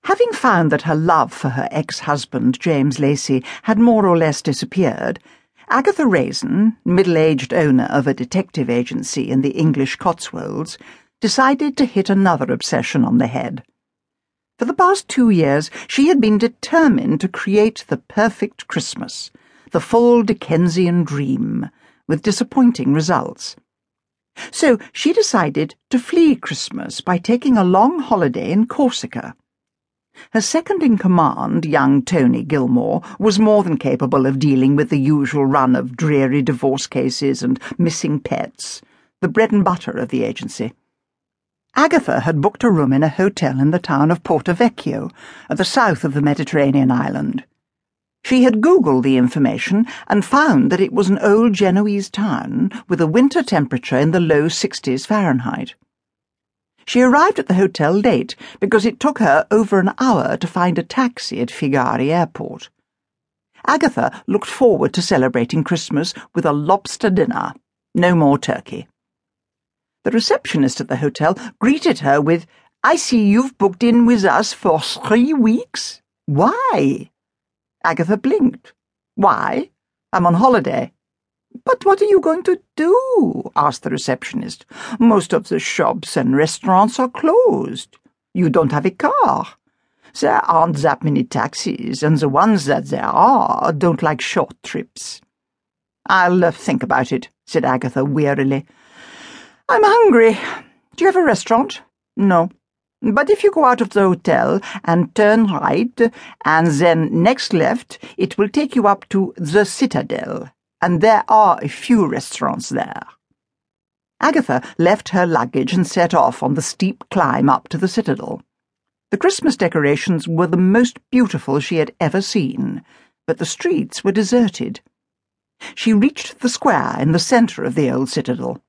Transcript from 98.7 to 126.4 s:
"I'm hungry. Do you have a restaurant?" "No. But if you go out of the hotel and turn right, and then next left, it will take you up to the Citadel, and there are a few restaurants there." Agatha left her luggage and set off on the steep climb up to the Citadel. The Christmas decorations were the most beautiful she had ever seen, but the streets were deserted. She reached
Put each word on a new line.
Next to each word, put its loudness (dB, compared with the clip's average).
"I'm 2
hungry. 6
Do 0
you 6
have 2
a 2
restaurant?" -2
"No. 2
But 0
if 2
you 6
go 0
out 2
of -2
the 2
hotel 2
and 0
turn 4
right, -2
and 4
then 2
next 0
left, -2
it -4
will 0
take -2
you 2
up 0
to -2
the 2
Citadel, -4
and 0
there 4
are 6
a -6
few 0
restaurants -6
there." -8
Agatha 0
left 0
her 4
luggage -2
and 0
set 0
off 2
on -2
the -4
steep -6
climb 0
up 0
to -6
the -2
Citadel. -4
The -4
Christmas 0
decorations 0
were 0
the 0
most 2
beautiful 0
she -4
had -2
ever 0
seen, -4
but -4
the -6
streets -4
were 0
deserted. -2
She 0
reached 0